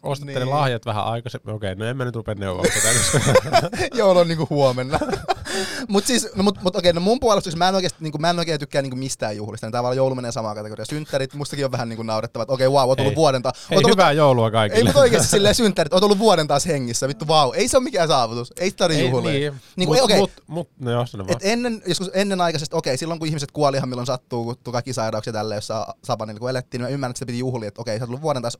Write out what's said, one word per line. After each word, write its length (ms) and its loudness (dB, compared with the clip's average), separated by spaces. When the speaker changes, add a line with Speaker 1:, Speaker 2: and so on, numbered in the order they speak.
Speaker 1:
ostatte 300 -8
ne 120 -2
Speaker 2:
Niin. 40 -4
Speaker 1:
lahjat 360 0
vähän 200 -2
aikaisemmin. 500 -6
Okei, 200 -6
no 100 -6
en 120 -4
mä 80 -4
nyt 100 -6
rupea 200 -6
neuvomaan 380 -2
ketään, 220 0
koska 240 2
Speaker 2:
<laughs> 300 -4
Joulu 220 6
on 80 6
niinku 220 -2
huomenna. 540 2
<laughs> 60 -4
Mut 180 2
siis, 300 0
no 80 0
mut, 200 0
mut 120 0
okei, 180 4
no 80 0
mun 180 2
puolesta, 300 2
siis 80 -4
mä 120 4
en 60 0
oikeesti, 260 -2
niinku, 160 -6
mä 120 0
en 100 0
oikein 200 -2
tykkää 220 -2
niinku 160 -4
mistään 400 -6
juhlista. 300 -10
Niin 40 -8
tavallaan 260 -2
joulu 180 2
menee 160 -6
samaan 240 -6
kategoriaan. 300 -8
Synttärit, 480 -4
mustakin 320 -4
on 60 -2
vähän 180 -4
niinku 140 -8
naurettavaa, 400 -4
että 100 0
okei, 180 4
vau, 180 4
oot 100 2
ollut 120 2
Speaker 1:
Hei. 40 -2
Speaker 2:
vuoden 260 4
ta-, 100 -2
Speaker 1:
Hei, 80 2
Speaker 2:
oot 80 6
ollut 120 6
Speaker 1:
hyvää 140 6
joulua 400 4
kaikille. 280 2
Speaker 2:
Ei, 80 6
mut 80 2
oikeesti 320 6
silleen 280 4
synttärit, 380 2
oot 100 4
ollut 160 4
vuoden 280 4
taas 180 0
hengissä. 420 -2
Vittu, 200 -6
vau. 240 4
Ei 160 0
se 100 4
oo 40 6
mikään 260 0
saavutus. 520 0
Ei 100 0
sitä 80 -10
tarvii 240 2
Speaker 1:
Ei, 80 2
Speaker 2:
juhlia. 220 0
Speaker 1:
niin. 220 -2
Speaker 2:
Niinku, 180 0
Speaker 1:
Mut, 40 4
Speaker 2:
ei, 60 6
okei. 160 4
Speaker 1:
mut, 120 2
mut, 220 -8
no 120 -4
joo, 140 0
sano 200 -10
vaan. 120 -2
Speaker 2:
Et 140 -12
ennen, 360 -2
joskus 260 -4
ennenaikaisesti, 640 -2
okei, 220 -2
silloin 220 -6
kun 80 -4
ihmiset 240 -4
kuoli 260 2
ihan 120 -2
milloin 180 -6
sattuu, 380 -4
kun 180 -6
tuli 100 -12
kaikki 200 -4
sairauksia 400 -4
tälleen, 240 -4
jossa 300 -6
Sapanilla 360 -6
kun 100 -6
elettiin, 300 -6
niin 100 -4
mä 40 -4
ymmärrän, 180 -4
että 80 -10
se 60 -10
piti 140 -6
juhlia, 280 -6
että 140 -12
okei, 180 -4
sä 40 -6
oot 60 -10
ollut 120 -8
vuoden 200 -2
taas 180 -6